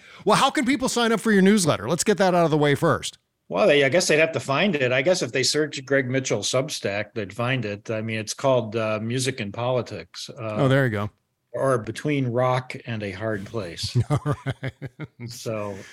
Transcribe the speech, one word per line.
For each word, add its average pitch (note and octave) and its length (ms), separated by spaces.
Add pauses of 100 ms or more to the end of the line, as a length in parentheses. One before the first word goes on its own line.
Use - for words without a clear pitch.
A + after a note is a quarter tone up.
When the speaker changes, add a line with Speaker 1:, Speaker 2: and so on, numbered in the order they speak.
(260)
Speaker 1:
Well, G3 120
how B3+ 120
can C#4+ 160
people B3 240
sign A#3 220
up A3+ 80
for A3+ 120
your G3 120
newsletter? E3+ 440
Let's D#3+ 160
get G#3 140
that F#3 160
out F3 120
of D#3+ 40
the D3+ 80
way D3 160
first. C3+ 460 (300)
Speaker 2:
Well, F#3+ 160
they, C#3+ 200
I - 20
guess F3+ 220
they'd D#3 100
have D#3+ 140
to C3 80
find D#3 340
it. C3 160
I C3 100
guess F3 200
if B2 100
they C3+ 100
search D3 440
Greg C3+ 240
Mitchell B2+ 320
Substack, G#2+ 720
they'd G2 180
find A#2+ 320
it. G#2 260
I A2 120
mean, A2+ 160
it's G#2+ 160
called, B2 420
uh, A2 260
Music B2 380
and G2+ 140
Politics. A#2 840
Uh, A2 200
Speaker 1:
Oh, C#3+ 100
there C3+ 160
you B2 80
go. G#2 180 (440)
Speaker 2:
or C3 240
Between C3 500
Rock B2+ 480 (120)
and A#2 160
a G2+ 80
Hard G2+ 340
Place. G2 580
Speaker 1:
<laughs> - 60
All D3 260 (260)
right. C3 120 (540)
Speaker 2:
So, G#2+ 480 (180)